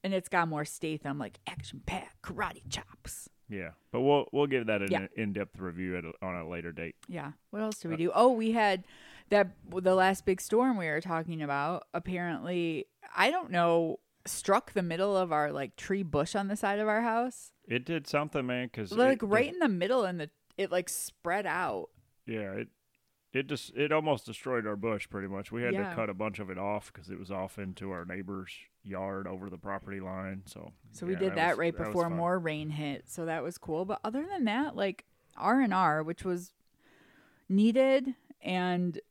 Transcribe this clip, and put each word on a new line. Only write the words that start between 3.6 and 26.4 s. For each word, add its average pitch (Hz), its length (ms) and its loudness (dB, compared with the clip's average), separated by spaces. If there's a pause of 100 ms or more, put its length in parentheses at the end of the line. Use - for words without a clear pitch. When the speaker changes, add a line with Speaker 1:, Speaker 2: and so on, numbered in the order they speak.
Speaker 2:
but 120 100 0
we'll, 139 300 6
we'll 143 160 2
give 127 200 2
that 104 140 2
an 98 100 0
Speaker 1:
Yeah. 95 240 0
Speaker 2:
in-depth 101 440 -4
review 92 380 -4
at 82 80 -6
a, 80 80 -10 (120)
on 90 100 -4
a 82 120 -6
later 85 240 -6
date. 82 240 -8 (120)
Speaker 1:
Yeah. 151 260 -8 (180)
What 208 100 -6
else 214 180 -4
did 165 100 -8
we 160 60 -2
Speaker 2:
Uh, - 20 -6
Speaker 1:
do? 170 180 0
Oh, 247 160 8
we 226 220 2
had 202 300 2 (460)
that, 196 220 6 (180)
the 185 240 4
last 185 320 6
big 185 160 2
storm 240 360 4
we 170 100 -2
were 156 140 0
talking 165 420 -2
about. 143 400 0 (100)
Apparently, 175 920 -2 (300)
I 202 140 6
don't 330 220 -2
know, 170 480 4 (260)
struck - 480 0
the 196 80 2
middle 180 340 0
of 185 160 2
our, 147 200 2
like, 143 240 -4
tree 196 280 -2
bush 151 320 0
on 196 120 0
the 202 80 -2
side 202 240 0
of 214 80 2
our 214 140 4
house. 233 500 -2 (160)
Speaker 2:
It 123 180 0
did 160 220 -2
something, 147 380 0
man, 123 240 -2
'cause 120 220 -6
Speaker 1:
Like, 247 300 4
Speaker 2:
it, 233 60 -2
Speaker 1:
right 220 200 4
Speaker 2:
it 339 60 -8
Speaker 1:
in 359 60 -6
the 311 100 4
middle, 202 360 2
and 180 140 -2
the, 151 100 -6 (280)
it, 190 140 0
like, 180 180 0
spread - 560 -4
out. 151 440 -2 (360)
Speaker 2:
Yeah, 107 280 -4
it, 113 160 -6 (640)
it 135 140 0
just, - 280 -8
it 147 160 2
almost 156 340 2
destroyed 117 400 -4
our 104 100 -2
bush, 104 340 -2
pretty 98 180 -6
much. 98 240 -8
We 117 100 -4
had 120 120 0
Speaker 1:
Yeah. - 160 -2
Speaker 2:
to - 60 -8
cut 110 140 -2
a 98 60 -6
bunch 104 240 -4
of 98 100 -8